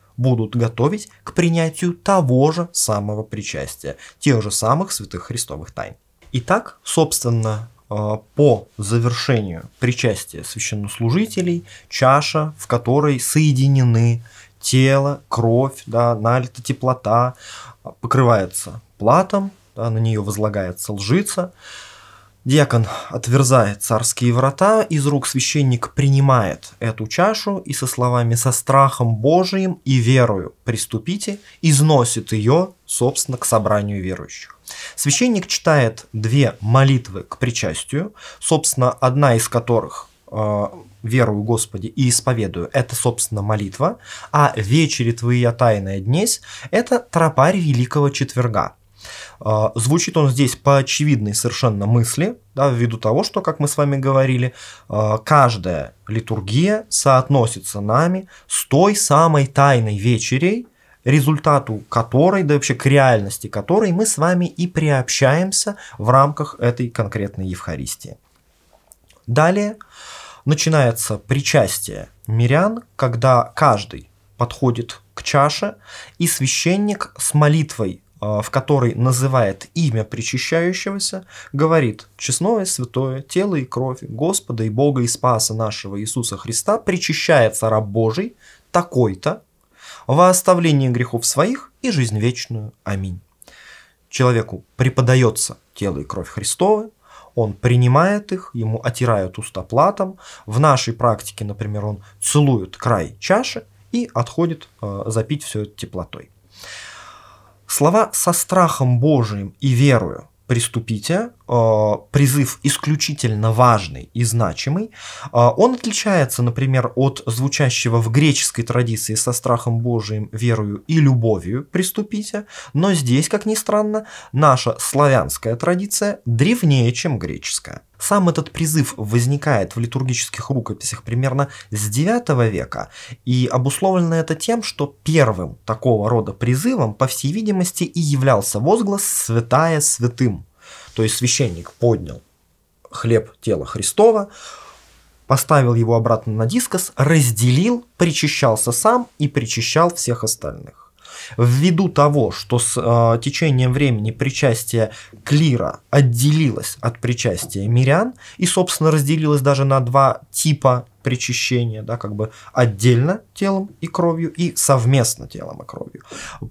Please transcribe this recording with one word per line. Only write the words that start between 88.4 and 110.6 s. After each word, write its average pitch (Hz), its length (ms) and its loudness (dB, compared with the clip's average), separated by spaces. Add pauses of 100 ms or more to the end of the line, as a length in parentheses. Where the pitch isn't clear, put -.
такой-то 139 720 -2 (640)
во 165 220 6
оставление 170 600 4
грехов 117 360 -2
своих 208 460 -2 (100)
и 254 100 -2
жизнь 113 280 0
вечную. 110 540 -4 (100)
Аминь». 95 360 -6 (920)
Человеку 117 540 0 (120)
преподается 123 840 2 (180)
тело 92 240 -4
и 73 40 -8
кровь 87 260 -10
Христовы, 214 600 0 (460)
он 107 180 0
принимает 131 800 2
их, 185 220 -8
ему 110 300 -4
отирают 113 540 -2
уста - 240 -10
платом. 185 560 0 (280)
В 107 140 -2
нашей 139 340 2
практике, 110 520 -2
например, 104 400 -6
он 101 180 -8 (160)
целует 131 560 0
край 92 440 -2
чаши - 460 -2 (280)
и 240 200 -4
отходит, 160 540 -4 (140)
э, 101 240 -8
запить 110 380 -4
всё - 180 -8
это 104 140 -12
теплотой. - 560 -14 (1400)
Слова 185 460 2
«со - 200 0
страхом 135 680 2
Божиим 113 600 0
и 139 80 0
верою 120 580 2 (200)
приступите», 117 800 -4 (180)